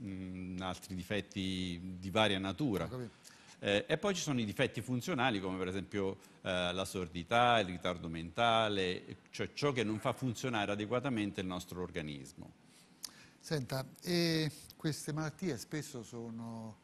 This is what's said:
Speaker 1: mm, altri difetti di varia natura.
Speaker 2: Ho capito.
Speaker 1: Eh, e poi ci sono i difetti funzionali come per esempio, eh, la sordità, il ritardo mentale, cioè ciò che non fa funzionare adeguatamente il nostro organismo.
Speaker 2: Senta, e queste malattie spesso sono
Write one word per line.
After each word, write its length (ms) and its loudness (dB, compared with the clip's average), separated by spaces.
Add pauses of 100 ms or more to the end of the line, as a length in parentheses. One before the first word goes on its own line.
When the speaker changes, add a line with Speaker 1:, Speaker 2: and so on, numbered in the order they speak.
Speaker 1:
mm, 600 -6
altri 340 -6
difetti 1040 -2
di 120 -6
varia 280 6
natura. 460 0
Speaker 2:
Ho 40 -2
capito. 360 -8 (340)
Speaker 1:
Eh, 300 4
e 100 4
poi 160 2
ci 60 -2
sono 200 0
i 40 0
difetti 360 0
funzionali 600 2
come 180 0
per 100 0
esempio, 500 -2 (240)
eh, 300 2
la 120 0
sordità, 720 4
il 80 4
ritardo 420 -2
mentale, 1080 2 (140)
cioè 240 -4
ciò 180 2
che 100 2
non 160 0
fa 140 2
funzionare 600 0
adeguatamente 680 0
il 60 -2
nostro 360 -4
organismo. 680 -8 (880)
Speaker 2:
Senta, 440 -2 (180)
e 480 2 (260)
queste 360 -4
malattie 460 -2
spesso 440 -6
sono 800 -10